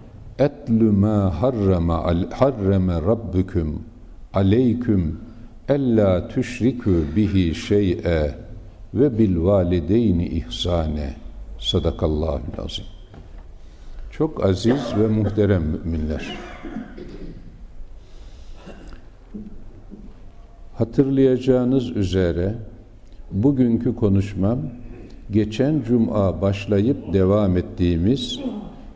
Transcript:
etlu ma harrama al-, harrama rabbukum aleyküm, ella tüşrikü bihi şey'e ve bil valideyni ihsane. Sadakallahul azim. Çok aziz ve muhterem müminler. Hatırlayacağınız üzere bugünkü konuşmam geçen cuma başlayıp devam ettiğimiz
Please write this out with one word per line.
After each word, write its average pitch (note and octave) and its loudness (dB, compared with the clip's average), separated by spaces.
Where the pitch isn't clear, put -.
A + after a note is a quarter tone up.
etlu A2+ 4
ma G2 4
harrama F#2+ 2
al-, F2 0
harrama G2 2
rabbukum E2+ -2
aleyküm, G2 2
ella A2 2
tüşrikü G#2 0
bihi F#2 2
şey'e E2+ 0
ve A#2+ 2
bil F#2 4
valideyni F2+ 2
ihsane. D#2 -2
Sadakallahul D#2 -2
azim. - -10
Çok D#3 -2
aziz A2+ 2
ve A2 4
muhterem G2+ 2
müminler. D#2 -4
Hatırlayacağınız B2+ 2
üzere F#2 0
bugünkü A#2+ 2
konuşmam G2 2
geçen A2 2
cuma G#2+ 2
başlayıp G2+ 2
devam F#2+ 4
ettiğimiz F2 0